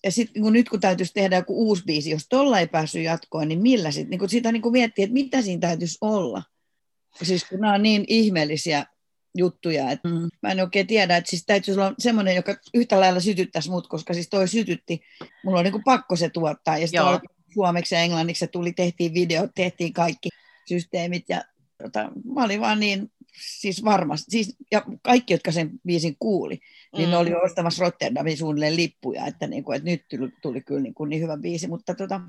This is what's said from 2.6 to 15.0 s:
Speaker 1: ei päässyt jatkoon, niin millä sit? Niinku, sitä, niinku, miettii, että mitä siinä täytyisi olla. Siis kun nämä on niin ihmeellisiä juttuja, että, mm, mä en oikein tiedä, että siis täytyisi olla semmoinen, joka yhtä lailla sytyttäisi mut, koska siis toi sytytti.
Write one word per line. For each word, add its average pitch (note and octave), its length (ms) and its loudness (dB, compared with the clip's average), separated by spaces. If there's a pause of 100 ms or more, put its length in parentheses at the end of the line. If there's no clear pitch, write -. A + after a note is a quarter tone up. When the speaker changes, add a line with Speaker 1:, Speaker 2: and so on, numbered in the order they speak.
Speaker 1:
ei E3+ 60 2
päässyt D#3+ 360 -2
jatkoon, D#3+ 460 -4
niin E3 140 0
millä A3 280 4
sit? C#3+ 180 -6
Niinku, F#3 200 -2
sitä, A#3 240 0
niinku, A#3 180 0
miettii, A#3 340 2
että A3+ 100 -2
mitä C4+ 280 0
siinä F3+ 180 -4
täytyisi E3+ 400 -2
olla. F3+ 420 -2 (800)
Siis F3 220 0
kun F#3+ 160 -8
nämä G#3+ 140 4
on G3+ 80 2
niin G#3+ 260 4
ihmeellisiä D#3+ 760 2 (480)
juttuja, E3 560 0
että, D3 180 -4
mm, E3+ 200 -2 (140)
mä G3+ 80 -4
en F#3+ 100 0
oikein F#3 260 0
tiedä, F#3+ 300 4
että E3+ 140 -2
siis E3+ 160 -6
täytyisi G3 340 2
olla F#3+ 180 0
semmoinen, G#3 380 2
joka G3 180 -2 (200)
yhtä A#3+ 260 4
lailla F#3 200 6
sytyttäisi E3+ 500 -2
mut, F3+ 180 -4
koska E3 260 -6
siis E3+ 140 -6
toi F#3+ 200 2
sytytti. F3+ 520 -2 (440)